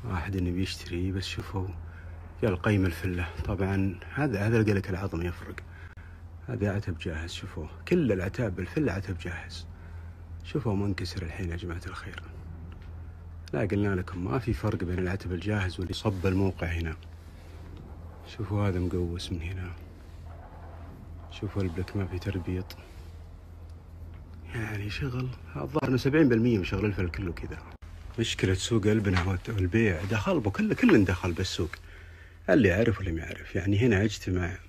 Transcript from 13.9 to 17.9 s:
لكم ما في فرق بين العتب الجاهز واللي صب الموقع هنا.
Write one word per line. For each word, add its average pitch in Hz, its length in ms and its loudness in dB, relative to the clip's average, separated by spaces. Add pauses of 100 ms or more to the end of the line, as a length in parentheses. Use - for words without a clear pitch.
لكم 90 300 -2
ما 131 140 2
في 117 140 2
فرق 101 320 2
بين 90 140 0
العتب 90 340 0
الجاهز 92 480 0
واللي 90 140 -2
صب 95 320 0
الموقع 92 400 4
هنا. 85 300 -2 (1400)